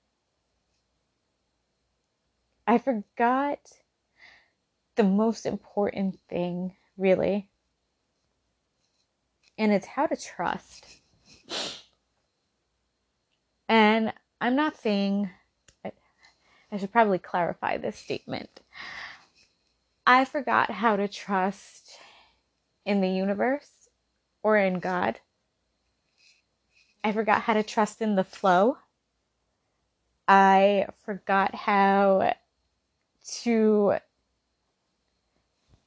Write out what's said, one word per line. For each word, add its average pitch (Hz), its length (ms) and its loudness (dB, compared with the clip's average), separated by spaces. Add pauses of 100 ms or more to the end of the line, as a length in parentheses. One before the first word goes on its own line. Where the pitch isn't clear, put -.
(2750)
I 233 120 2
forgot 254 840 -2 (1400)
the 226 80 2
most 208 420 0
important 202 720 -6 (100)
thing, 180 460 -6 (220)
really. 190 520 0 (2000)
And 214 140 2
it's 190 160 0
how 285 200 -4
to 277 80 -2
trust. - 680 -10 (2750)
And 220 460 2 (260)
I'm 247 160 0
not 302 220 -2
saying, 202 520 -2 (540)
I, - 80 -12 (800)
I 208 60 -8
should 196 140 -8
probably 208 280 4
clarify - 580 -4
this - 200 -8
statement. - 640 -10 (1400)
I 254 180 6
forgot 240 480 -2
how 208 240 0
to 202 120 -2
trust - 880 -6 (880)
in 202 160 0
the 185 80 0
universe. 202 680 -4 (720)
Or 214 80 4
in 190 240 2
God. 185 400 -4 (1800)
I 214 80 0
forgot 214 300 0
how 226 120 -2
to 214 100 0
trust - 380 -4
in 214 140 -2
the 190 80 0
flow. 196 540 0 (1500)
I 196 640 6 (160)
forgot 196 500 -2
how 196 800 2 (1080)
to 214 540 2 (1900)